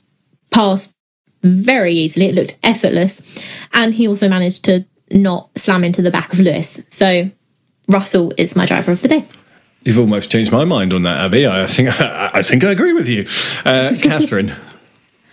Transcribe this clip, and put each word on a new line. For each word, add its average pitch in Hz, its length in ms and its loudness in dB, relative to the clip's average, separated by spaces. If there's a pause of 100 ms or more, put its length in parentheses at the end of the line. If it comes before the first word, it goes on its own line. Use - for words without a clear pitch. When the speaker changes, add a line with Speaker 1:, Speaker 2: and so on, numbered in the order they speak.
(500)
Speaker 1:
past 196 440 0 (480)
very 190 500 2
easily. 165 340 0
It 175 80 0
looked - 300 -2
effortless. - 800 -2 (300)
And 226 200 0
he 226 140 2
also 202 200 0
managed 185 360 -2
to 185 200 2 (280)
not 196 440 0
slam 185 280 2
into 175 180 0
the 180 80 2
back 170 220 -4
of 180 80 2
Lewis. - 480 0
So 185 420 0 (560)
Russell 190 520 0
is 170 180 -2
my 185 100 2
driver - 240 -2
of 180 120 -2
the 262 60 4
day. 311 160 0 (600)
Speaker 2:
You've 117 140 2
almost 104 340 0
changed 110 180 0
my 123 140 2
mind 104 300 0
on 92 80 0
that, 87 240 -2
Abby. 120 200 2
I 95 200 -2
think, 127 240 0
<laughs> 113 100 -2
I, 98 320 -4
I 101 100 0
think - 220 0
I 202 60 4
agree 302 240 0
with 311 120 0
you. 110 200 -2 (400)
Uh, 131 320 2
<laughs> - 40 -10
Catherine. 156 520 0 (800)